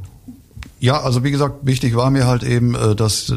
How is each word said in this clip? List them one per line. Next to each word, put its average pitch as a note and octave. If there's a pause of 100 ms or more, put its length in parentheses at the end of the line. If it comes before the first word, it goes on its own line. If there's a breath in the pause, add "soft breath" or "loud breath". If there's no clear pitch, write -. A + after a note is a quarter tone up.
(800)
Ja, C3+
also B2
wie C#3+
gesagt, C#3
wichtig B2+
war B2+
mir C3+
halt A#2+
eben, A#2+
äh, A2+
dass, A2